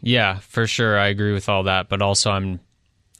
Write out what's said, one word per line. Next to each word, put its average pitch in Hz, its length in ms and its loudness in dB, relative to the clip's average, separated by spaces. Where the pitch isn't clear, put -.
Yeah, 110 380 0
for 113 300 -2
sure. 110 280 0
I 101 120 2
agree 104 240 0
with 98 160 -4
all 98 160 0
that, 95 240 0
but 98 140 -2
also 101 280 2
I'm, 95 300 -2